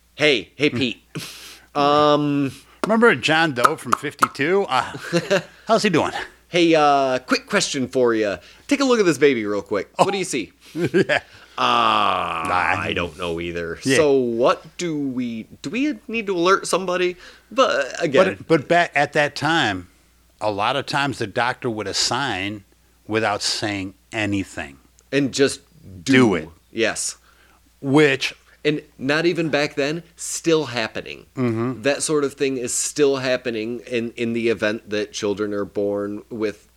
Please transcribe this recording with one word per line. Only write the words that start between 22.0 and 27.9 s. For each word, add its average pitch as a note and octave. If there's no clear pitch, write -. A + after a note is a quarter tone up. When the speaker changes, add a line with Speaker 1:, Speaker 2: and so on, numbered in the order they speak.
Speaker 2:
without G#2+
saying G2+
anything. G2
Speaker 1:
And C#3
just C3
do C3
Speaker 2:
Do A#2
it. D#2
Speaker 1:
Yes. -
Speaker 2:
Which C#3